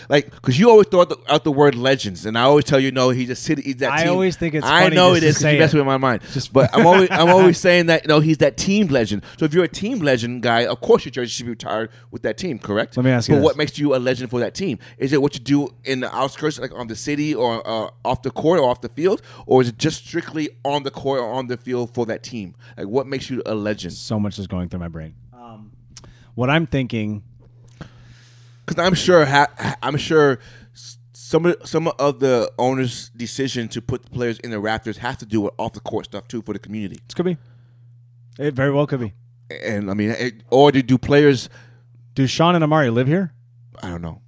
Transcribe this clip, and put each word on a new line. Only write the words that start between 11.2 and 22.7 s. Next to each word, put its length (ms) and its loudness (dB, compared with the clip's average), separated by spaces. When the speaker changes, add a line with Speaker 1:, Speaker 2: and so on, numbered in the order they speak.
Speaker 1:
should 160 -10
be 60 -8
retired 360 -8
with 100 -16
that 160 -4
team, 220 -8
correct? 360 -4
Speaker 2:
Let 100 0
me 40 2
ask 180 0
you 60 4
Speaker 1:
But 60 4
Speaker 2:
this. 60 4
Speaker 1:
what 120 2
makes 220 -6
you 160 0
a 20 0
legend 320 -4
for 120 -4
that 120 -4
team? 240 -6
Is 140 -2
it 100 4
what 100 0
you 60 -10
do 300 0
in 160 -4
the 140 -8
outskirts, 440 -4
like, 160 -10
on 140 -10
the 60 -8
city 380 -4
or, 340 -4
uh, 220 -6
off 160 -2
the 80 -6
court 300 0
or 100 2
off 120 -4
the 80 -10
field? 340 -2
Or 160 6
is 60 -2
it 100 -10
just 260 -4
strictly 420 -8
on 200 -2
the 80 -8
court 300 -4
or 120 -6
on 140 -6
the 100 -6
field 380 -6
for 100 -2
that 160 -8
team? 320 -12